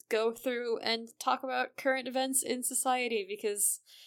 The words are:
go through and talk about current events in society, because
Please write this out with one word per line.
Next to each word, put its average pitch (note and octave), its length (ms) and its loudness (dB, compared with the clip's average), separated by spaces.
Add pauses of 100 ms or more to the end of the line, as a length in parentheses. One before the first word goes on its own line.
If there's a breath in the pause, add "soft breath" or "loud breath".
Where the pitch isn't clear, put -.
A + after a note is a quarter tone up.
go A3+ 240 2
through A#3+ 460 -2
and A3+ 280 -2 (100)
talk C4 240 2
about B3+ 360 -2
current C4 320 0
events C4 340 2
in B3+ 180 -2
society, B3 640 0
because G#3 540 -2 (280 soft breath)